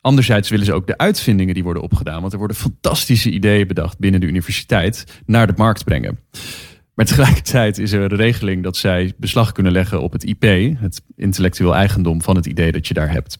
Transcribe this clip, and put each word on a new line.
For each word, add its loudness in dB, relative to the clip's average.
anderzijds 4
willen 0
ze 0
ook -2
de -6
uitvindingen 2
die -4
worden -4
opgedaan. -4
Want -6
er -8
worden -6
fantastische 0
ideeën 2
bedacht -4
binnen 2
de 0
universiteit -2
naar 4
de 0
markt 0
brengen. -4
Maar 2
tegelijkertijd 2
is -4
er 2
een -2
regeling 0
dat -6
zij 0
beslag 0
kunnen 2
leggen 0
op -4
het -8
I -4
P, -4
het -6
intellectueel 0
eigendom 0
van 2
het 0
idee 0
dat -4
je -4
daar 0
hebt. -6